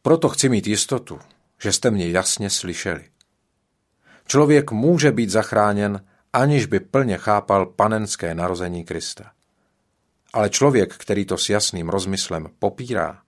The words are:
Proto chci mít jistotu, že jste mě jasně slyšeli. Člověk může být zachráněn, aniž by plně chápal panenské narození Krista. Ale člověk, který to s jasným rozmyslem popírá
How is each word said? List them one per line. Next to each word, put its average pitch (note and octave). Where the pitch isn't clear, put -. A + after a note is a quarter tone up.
Proto D#3+
chci -
mít G#2
jistotu, G#2
že G2+
jste A#2+
mě F2+
jasně F#2
slyšeli. F2
Člověk C#3+
může C#3+
být G#2+
zachráněn, G#2
aniž C3+
by G2
plně B2
chápal G2
panenské G#2+
narození F2
Krista. -
Ale G#2+
člověk, B2+
který G2+
to F2+
s -
jasným G2
rozmyslem F#2
popírá G2+